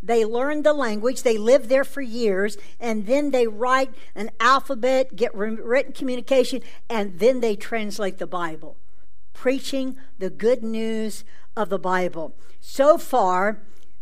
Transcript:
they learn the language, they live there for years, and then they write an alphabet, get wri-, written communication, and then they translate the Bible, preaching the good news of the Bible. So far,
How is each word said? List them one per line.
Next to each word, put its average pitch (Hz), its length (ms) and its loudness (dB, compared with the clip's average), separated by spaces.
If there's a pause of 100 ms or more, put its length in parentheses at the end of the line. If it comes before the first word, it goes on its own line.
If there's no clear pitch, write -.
they 226 220 2
learn 269 380 0
the 302 100 6
language, 240 500 0
they 226 140 4
live 233 320 4
there 269 160 4
for - 160 -4
years, 214 560 0 (200)
and 220 280 -2
then 277 260 2
they 247 160 4
write 254 460 0 (220)
an 214 160 -4 (100)
alphabet, 262 760 2
get 214 180 0
wri-, 220 300 -2
written 262 300 0
communication, 247 680 0 (280)
and 202 300 -2
then 247 200 4
they 220 160 0
translate 202 640 -2
the 175 100 -4
Bible, 160 480 -4 (560)
preaching 262 640 -2 (240)
the 190 100 -2
good 226 320 0
news 220 600 -2 (320)
of 208 140 0
the 190 100 0
Bible. 175 560 -2 (240)
So 302 380 4
far, 202 680 2 (380)